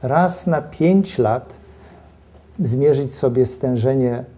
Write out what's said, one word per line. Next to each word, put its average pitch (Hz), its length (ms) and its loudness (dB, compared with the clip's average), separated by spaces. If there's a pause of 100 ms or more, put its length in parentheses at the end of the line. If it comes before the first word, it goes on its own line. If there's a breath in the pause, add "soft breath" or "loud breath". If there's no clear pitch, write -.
raz 170 440 0
na 156 160 0
pięć 190 560 0
lat 117 360 -2 (1040 loud breath)
zmierzyć 135 540 0
sobie 127 320 0
stężenie 127 800 -2 (140)